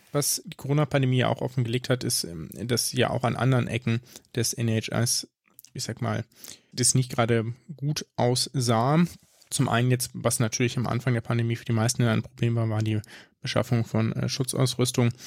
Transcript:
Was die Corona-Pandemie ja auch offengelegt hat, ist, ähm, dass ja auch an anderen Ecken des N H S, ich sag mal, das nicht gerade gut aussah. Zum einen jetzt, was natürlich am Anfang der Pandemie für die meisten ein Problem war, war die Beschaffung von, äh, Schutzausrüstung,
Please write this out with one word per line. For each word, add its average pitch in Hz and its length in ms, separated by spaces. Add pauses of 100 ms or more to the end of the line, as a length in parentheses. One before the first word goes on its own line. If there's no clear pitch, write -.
(120)
Was - 320
die 160 120
Corona-Pandemie 135 640
ja 117 80
auch 113 140
offengelegt 123 480
hat, 127 140
ist, - 200
ähm, 85 300
dass 117 380
ja 127 200
auch 123 120
an 117 120
anderen 123 320
Ecken 117 340 (340)
des 117 180
N 117 140
H 110 240
S, - 360 (460)
ich 117 100
sag - 180
mal, 110 240 (460)
das - 240
nicht 127 160
gerade 117 420 (240)
gut 147 380
aussah. 123 880 (460)
Zum - 180
einen 123 220
jetzt, 123 240
was 117 240
natürlich 117 360
am 117 120
Anfang 120 260
der 113 80
Pandemie 117 340
für - 100
die 120 60
meisten 117 300
ein 113 220
Problem 117 320
war, 113 140
war 110 120
die 110 180 (420)
Beschaffung 117 440
von, 113 280
äh, 123 140
Schutzausrüstung, 127 840 (160)